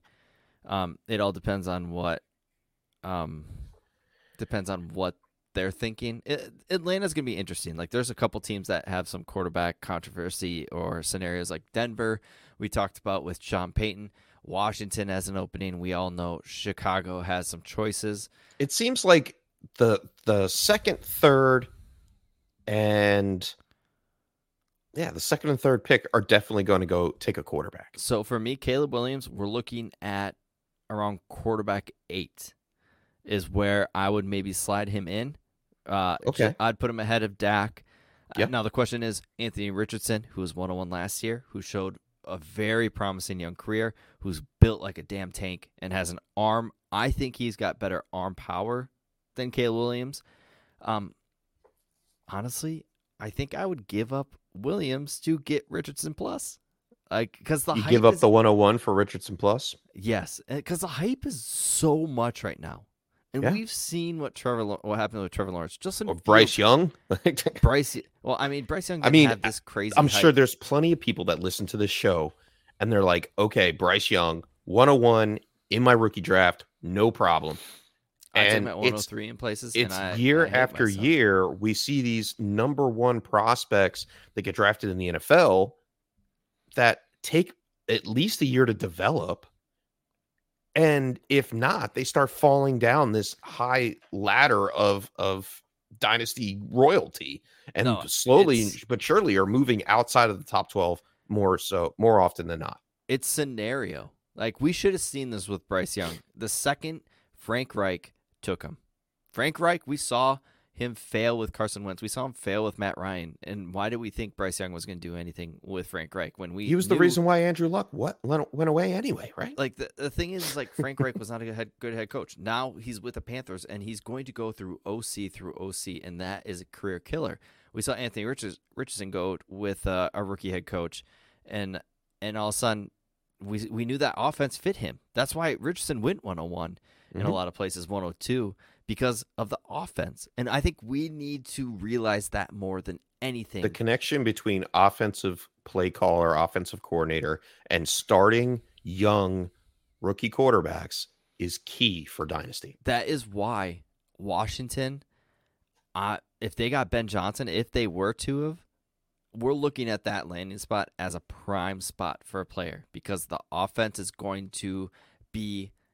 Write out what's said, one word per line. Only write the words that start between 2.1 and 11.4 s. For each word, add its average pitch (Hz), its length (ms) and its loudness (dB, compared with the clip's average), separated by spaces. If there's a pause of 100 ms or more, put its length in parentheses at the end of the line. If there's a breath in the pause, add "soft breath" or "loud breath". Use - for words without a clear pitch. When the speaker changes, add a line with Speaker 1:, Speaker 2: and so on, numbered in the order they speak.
Speaker 1:
um, 82 420 -8 (920 soft breath)
depends 101 320 -6
on 90 240 -6
what 92 220 -4 (400)
they're 95 160 -2
thinking. 117 540 -8
It, 139 260 -6 (180)
Atlanta's 180 440 -2
gonna 151 120 -2
be 110 120 -4
interesting. 85 380 -8
Like, 85 140 -8
there's 120 200 -2
a 117 60 -8
couple 110 240 -2
teams 101 280 -8
that 90 200 -2
have 92 200 -4
some 85 160 -12
quarterback 87 580 -4
controversy 87 880 -8
or 85 320 -6
scenarios, 87 480 -4